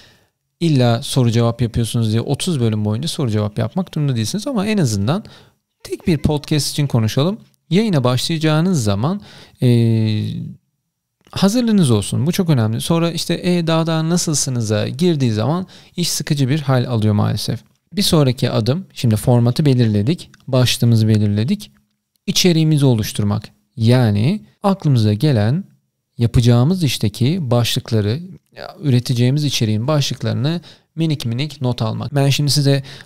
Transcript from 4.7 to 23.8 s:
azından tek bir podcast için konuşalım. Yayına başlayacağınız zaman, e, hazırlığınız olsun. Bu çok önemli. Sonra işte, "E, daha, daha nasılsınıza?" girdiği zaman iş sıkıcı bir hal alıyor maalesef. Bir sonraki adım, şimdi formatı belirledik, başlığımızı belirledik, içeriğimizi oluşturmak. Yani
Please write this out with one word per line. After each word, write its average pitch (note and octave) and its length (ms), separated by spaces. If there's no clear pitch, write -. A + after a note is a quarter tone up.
azından B2 460
tek - 240
bir D#3+ 100
podcast D3+ 540
için D3 160
konuşalım. C3 520
Yayına F3 340
başlayacağınız D#3 800
zaman, A#2 380
e, B2+ 60
hazırlığınız G3+ 600
olsun. A2 360
Bu F3 40
çok F3 180
önemli. A#2 320
Sonra E3 300
işte, E3 220
"E, F3 340
daha, E3 200
daha D#3+ 220
nasılsınıza?" A#2+ 800
girdiği C#3 440
zaman C3+ 360
iş F3 140
sıkıcı C#3+ 400
bir D#3 100
hal C3 260
alıyor G#2+ 280
maalesef. G#2+ 460
Bir F#3+ 80
sonraki C3+ 500
adım, B2 420
şimdi A2 220
formatı A#2+ 500
belirledik, A#2+ 640
başlığımızı A#2+ 600
belirledik, G#2+ 640
içeriğimizi D#3+ 580
oluşturmak. G#2+ 640
Yani A#2+ 640